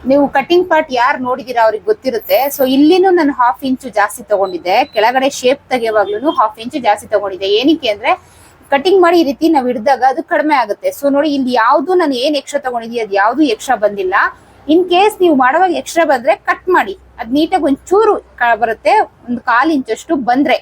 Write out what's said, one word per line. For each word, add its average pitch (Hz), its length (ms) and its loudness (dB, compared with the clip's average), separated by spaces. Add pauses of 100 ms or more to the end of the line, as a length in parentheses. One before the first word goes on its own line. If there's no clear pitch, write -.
(100)
ನೀವು 285 140 4 (100)
ಕಟಿಂಗ್ 349 360 0
ಪಾರ್ಟ್ 311 260 0
ಯಾರು 262 300 0
ನೋಡಿದೀರಾ 247 400 -4
ಅವ್ರಿಗೆ 214 220 -2
ಗೊತ್ತಿರುತ್ತೆ. 220 480 -2 (180)
So - 80 -2 (120)
ಇಲ್ಲಿನೂ 359 440 4
ನಾನು 285 200 0
ಹಾಫ್ 254 300 0
ಇಂಚು 262 280 -4
ಜಾಸ್ತಿ 214 260 -2 (100)
ತಗೊಂಡಿದ್ದೆ, 185 440 -2 (180)
ಕೆಳಗಡೆ 247 340 2 (100)
ಶೇಪ್ 262 240 0 (100)
ತೆಗೆಯುವಾಗ್ಲೂ 220 680 -2
ಹಾಫ್ 214 240 0
ಇಂಚು 254 240 -8
ಜಾಸ್ತಿ 214 280 0
ತಗೊಂಡಿದ್ದೆ. 196 340 -4 (100)
ಏನಕ್ಕೆ 277 360 0
ಅಂದ್ರೆ, 233 180 -2 (600)
ಕಟಿಂಗ್ 349 320 2
ಮಾಡಿ 349 180 4
ಈ - 80 2
ರೀತಿ 302 240 -2
ನಾವ್ 254 160 0
ಹಿಡ್ದಾಗ 240 320 -2 (100)
ಅದು 311 100 -6 (100)
ಕಡಿಮೆ 302 300 0
ಆಗುತ್ತೆ. 202 260 -4 (100)
So 277 180 -2
ನೋಡಿ, 302 200 0
ಇಲ್ಲಿ 254 160 -2 (100)
ಯಾವ್ದು 277 280 2 (120)
ನಾನು 294 120 -2 (100)
ಏನ್ 302 160 0
ಎಕ್ಸ್ಟ್ರಾ 285 260 -8
ತಗೊಂಡಿದ್ವಿ, 233 400 -6
ಅದು 196 160 -8
ಯಾವ್ದು 247 200 2 (120)
ಎಕ್ಸ್ಟ್ರಾ 247 300 -2
ಬಂದಿಲ್ಲ. 196 300 -2 (600)
In 359 60 4 (120)
case 403 320 2
ನೀವು 320 180 4
ಮಾಡುವಾಗ 339 400 2
ಎಕ್ಸ್ಟ್ರಾ 330 300 0
ಬಂದ್ರೆ 262 220 0 (140)
ಕಟ್ 370 280 -4
ಮಾಡಿ, 214 200 -2 (240)
ಅದ್ 233 180 -8
ನೀಟಾಗಿ 320 320 0
ಒಂಚೂರು 403 460 0 (240)
ಕ-, 233 220 2
ಬರುತ್ತೆ, 233 320 0 (340)
ಒಂದು 240 120 -4 (100)
ಕಾಲ್ 285 280 2
ಇಂಚಷ್ಟು 262 380 -6 (140)
ಬಂದ್ರೆ. 254 320 0